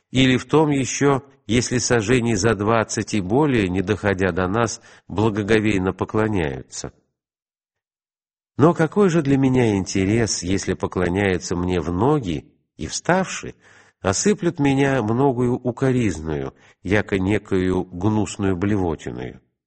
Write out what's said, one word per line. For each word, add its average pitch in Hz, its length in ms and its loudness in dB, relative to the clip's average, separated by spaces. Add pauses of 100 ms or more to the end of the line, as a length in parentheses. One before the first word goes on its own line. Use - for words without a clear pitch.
(120)
Или 127 240 4
в 120 100 -4
том 151 260 2
ещё, 139 520 0 (240)
если 120 300 0
сожжений 117 580 0
за 107 180 2
двадцать 104 600 -2
и 107 80 0
более, 113 480 2
не 92 120 0
доходя 95 500 0
до 90 160 -2
нас, 110 340 -2 (260)
благоговейно 101 840 0
поклоняются? 95 1000 -4 (1600)
Но 160 160 6
какой 180 360 2
же 165 120 2
для 139 160 2
меня 127 400 4
интерес, 98 680 0
если 92 300 -2
поклоняются 90 840 -2
мне 90 240 0
в 78 120 -4
ноги 101 640 -2 (220)
и, 78 120 -10
вставши, - 680 -4 (460)
осыплют 170 580 0
меня 139 420 2
многою 120 540 0
укоризную, 104 1000 -2 (300)
яко 98 340 0
некою 92 680 0
гнусную 95 720 -2
блевотиною? 80 840 -4 (260)